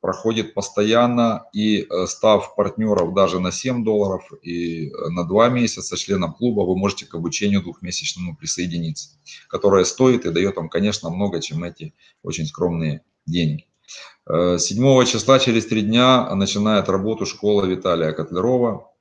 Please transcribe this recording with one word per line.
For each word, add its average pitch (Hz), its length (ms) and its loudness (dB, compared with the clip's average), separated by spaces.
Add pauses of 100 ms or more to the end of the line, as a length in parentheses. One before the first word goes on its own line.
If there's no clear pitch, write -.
проходит 110 540 -2
постоянно, 117 880 2 (100)
и, 107 340 0
э, 90 200 -2
став - 480 2
партнёром 98 580 0
даже 92 260 2
на 90 120 -2
семь 120 320 -4
долларов 101 400 0 (180)
и, 85 460 -6
э, - 220 -8
на 87 180 -4
два 110 220 4
месяца 120 460 -2
членом 87 380 -2
клуба, 113 280 -2
вы 92 140 2
можете 98 300 -2
к - 80 -20
обучению 92 480 -2
двухмесячному 90 720 -10
присоединиться, 82 760 -6 (380)
которое 95 380 2
стоит 127 400 2
и 87 60 -2
даёт 92 240 0
вам, 82 140 -6
конечно, 98 420 -2
много, 90 280 -2
чем 78 240 -6
эти 80 300 -12 (300)
очень 87 240 -6
скромные 80 540 -2 (260)
деньги. 80 380 -2 (600)
Э, 87 300 2
седьмого 123 480 4
числа, 123 320 4
через 113 300 2
три 110 160 0
дня, 120 520 4
начинает 101 540 0
работу 101 380 -2
школа 104 380 0
Виталия 90 460 0
Котлярова. 101 760 -2 (140)